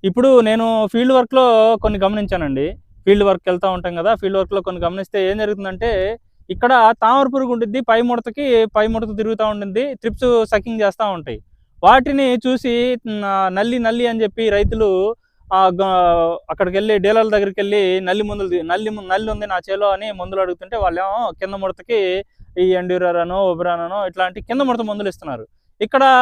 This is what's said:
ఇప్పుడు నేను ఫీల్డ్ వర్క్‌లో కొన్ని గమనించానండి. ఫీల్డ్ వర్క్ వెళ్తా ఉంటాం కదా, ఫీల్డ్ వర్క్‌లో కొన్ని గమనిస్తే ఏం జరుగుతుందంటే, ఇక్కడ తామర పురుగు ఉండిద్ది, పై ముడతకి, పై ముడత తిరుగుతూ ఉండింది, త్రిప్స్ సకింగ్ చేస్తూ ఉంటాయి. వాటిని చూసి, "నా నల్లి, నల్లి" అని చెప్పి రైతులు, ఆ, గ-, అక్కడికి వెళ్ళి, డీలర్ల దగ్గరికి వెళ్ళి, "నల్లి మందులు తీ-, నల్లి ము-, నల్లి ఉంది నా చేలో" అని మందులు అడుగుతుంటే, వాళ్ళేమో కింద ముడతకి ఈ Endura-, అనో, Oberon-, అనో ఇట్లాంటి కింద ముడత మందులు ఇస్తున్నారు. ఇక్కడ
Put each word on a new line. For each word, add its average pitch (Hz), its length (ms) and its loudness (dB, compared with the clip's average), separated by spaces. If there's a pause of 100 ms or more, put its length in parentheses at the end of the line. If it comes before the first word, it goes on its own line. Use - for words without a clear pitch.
ఇప్పుడు 247 360 4
నేను 226 480 2
ఫీల్డ్ 247 260 0
వర్క్‌లో 233 680 4
కొన్ని 208 180 -2
గమనించానండి. 185 680 -2 (380)
ఫీల్డ్ 202 180 6
వర్క్ 190 240 2
వెళ్తా 185 220 0
ఉంటాం 180 260 -6
కదా, 180 200 0
ఫీల్డ్ 190 220 -2
వర్క్‌లో 190 240 -2
కొన్ని 180 200 -8
గమనిస్తే 185 500 -2
ఏం 208 60 -4
జరుగుతుందంటే, 202 540 -4 (580)
ఇక్కడ 233 520 4
తామర 262 260 4
పురుగు 254 240 -2
ఉండిద్ది, 226 300 -4
పై 226 200 2
ముడతకి, 240 640 0
పై 214 220 0
ముడత 220 300 -6
తిరుగుతూ 220 300 -2
ఉండింది, 208 480 -4
త్రిప్స్ 226 500 0
సకింగ్ 220 360 -2
చేస్తూ 208 300 0
ఉంటాయి. 135 280 -8 (440)
వాటిని 269 500 4
చూసి, 247 640 0 (100)
"నా 196 420 -2
నల్లి, 226 300 -2
నల్లి" 233 280 0
అని 226 140 -4
చెప్పి 220 280 -2
రైతులు, 208 680 2 (380)
ఆ, 185 140 4
గ-, 175 720 2 (120)
అక్కడికి 180 280 -2
వెళ్ళి, 214 200 2
డీలర్ల 214 320 2
దగ్గరికి 202 300 0
వెళ్ళి, 202 400 0
"నల్లి 190 240 -2
మందులు 202 260 -6
తీ-, 175 140 -2
నల్లి 196 260 -4
ము-, 208 180 -10
నల్లి 214 240 -2
ఉంది 208 160 -8
నా 185 100 -4
చేలో" 196 320 -2
అని 202 220 -4
మందులు 190 300 -6
అడుగుతుంటే, 185 360 -6
వాళ్ళేమో 196 540 -2
కింద 190 220 -10
ముడతకి 196 460 -4 (600)
ఈ 180 60 2 (100)
Endura-, 180 460 -2
అనో, 180 320 0
Oberon-, 170 320 -4
అనో 190 220 -6
ఇట్లాంటి 185 340 -4
కింద 254 200 -4
ముడత 247 200 -2
మందులు 208 280 -6
ఇస్తున్నారు. 127 380 -10 (340)
ఇక్కడ 262 220 2 (180)